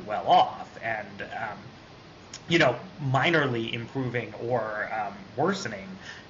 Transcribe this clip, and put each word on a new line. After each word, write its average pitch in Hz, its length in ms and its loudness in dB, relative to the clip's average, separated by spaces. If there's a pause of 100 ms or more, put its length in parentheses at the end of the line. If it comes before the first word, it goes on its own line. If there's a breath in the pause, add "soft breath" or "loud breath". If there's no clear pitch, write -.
well 101 180 -2
off - 440 6 (120)
and, 104 420 -6
um, 104 340 -6 (920)
you 165 100 4
know, 139 200 6 (260)
minorly 131 720 2
improving 117 600 -4 (140)
or, 107 460 0
um, 104 200 -2 (220)
worsening 113 520 0 (420 loud breath)